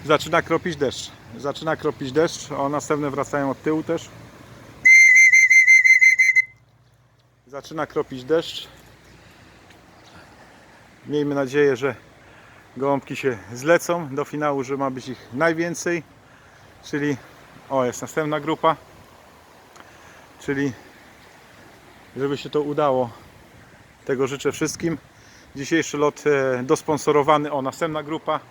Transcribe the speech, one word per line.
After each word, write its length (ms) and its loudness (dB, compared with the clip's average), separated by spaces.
Zaczyna 380 2
kropić 340 -4
deszcz. 340 -4
Zaczyna 400 -4
kropić 360 -4
deszcz. 400 -2
O, 160 -2
następne 420 -2
wracają 400 -2
od 120 -8
tyłu 200 -2
też. 260 -6
Zaczyna 400 -6
kropić 380 -6
deszcz. 440 -2
Miejmy 280 -2
nadzieję, 420 2
że 180 -2
gołąbki 400 -2
się 220 -2
zlecą 600 0
do 100 -4
finału, 400 -2
że 120 -4
ma 140 -2
być 180 -10
ich 240 -14
najwięcej. 720 -2
Czyli, 320 -2
o, 140 0
jest 180 -4
następna 380 -4
grupa. 360 0
Czyli 320 -4
żeby 200 -2
się 140 -12
to 100 0
udało. 500 0
Tego 220 0
życzę 260 -4
wszystkim. 460 -4
Dzisiejszy 420 -2
lot, 280 0
e, 360 2
dosponsorowany, 920 2
o, 100 -4
następna 400 -4
grupa. 380 -6